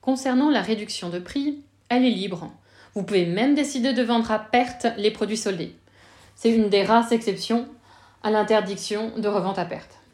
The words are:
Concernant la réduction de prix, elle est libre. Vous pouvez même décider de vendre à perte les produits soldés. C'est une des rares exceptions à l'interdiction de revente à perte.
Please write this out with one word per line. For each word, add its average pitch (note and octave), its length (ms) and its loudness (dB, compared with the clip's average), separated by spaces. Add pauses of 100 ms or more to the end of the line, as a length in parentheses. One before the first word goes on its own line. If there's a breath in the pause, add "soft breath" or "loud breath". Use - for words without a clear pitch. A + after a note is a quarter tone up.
Concernant C4 480 0
la A#3 120 2
réduction G#3 480 -4
de F3 100 -6
prix, C#4+ 440 -6 (260)
elle B3+ 160 4
est B3 40 4
libre. F#3 400 -4 (440 soft breath)
Vous G3 100 -4
pouvez F#3 220 2
même A3 300 2
décider C4+ 360 0
de A#3+ 100 0
vendre A3+ 300 2
à G#3+ 80 0
perte B3 480 0 (100)
les G#3 140 2
produits G#3+ 240 -4
soldés. F#3+ 400 -6 (580 soft breath)
C'est - 160 2
une A3 200 4
des G3 140 4
rares A3+ 280 4
exceptions A3+ 560 -2 (560 soft breath)
à G#3+ 80 0
l'interdiction G#3+ 880 0
de G#3+ 100 -2
revente F#3+ 320 -2
à F3 60 -4
perte. - 340 -14 (140)